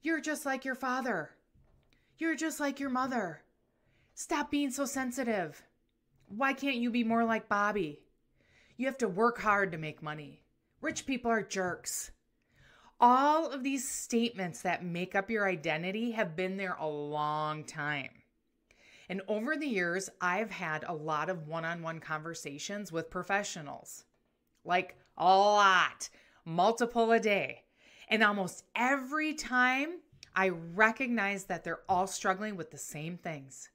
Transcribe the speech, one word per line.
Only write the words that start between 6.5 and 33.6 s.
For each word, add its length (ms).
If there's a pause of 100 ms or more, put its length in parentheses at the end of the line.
can't 240
you 120
be 140
more 180
like 280
Bobby? 520 (760)
You 80
have 100
to 120
work 320
hard 320
to 40
make 260
money. 400 (380)
Rich 240
people 260
are 120
jerks." 720 (840)
All 520
of 120
these 240
statements 760
that 200
make 320
up 140
your 180
identity 640
have 220
been 220
there 240
a 80
long 760
time. 580 (880)
And 180
over 260
the 140
years, 400 (100)
I've 320
had 340
a 100
lot 340
of 180
one-on-one 540
conversations 880
with 200
professionals. 960 (580)
Like, 320 (220)
a 100
lot. 800 (380)
Multiple 680
a 80
day. 440 (480)
And 120
almost 400 (100)
every 600
time, 680 (340)
I 140
recognize 960
that 180
they're 260
all 200
struggling 480
with 160
the 40
same 400
things. 580